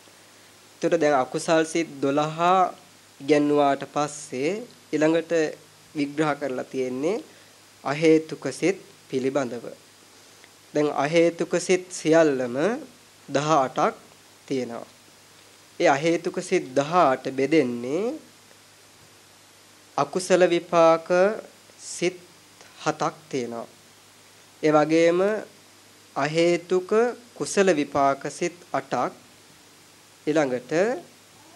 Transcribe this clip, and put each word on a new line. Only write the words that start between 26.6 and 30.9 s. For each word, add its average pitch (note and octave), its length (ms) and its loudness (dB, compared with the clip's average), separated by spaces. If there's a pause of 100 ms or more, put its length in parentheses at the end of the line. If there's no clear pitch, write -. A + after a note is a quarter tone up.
කුසල F#3+ 400 0
විපාක C#3 560 0
සිත් E3 300 -8 (120)
අටක්, C3+ 440 -4 (1120)
ඊළඟට C#3+ 460 -2 (840)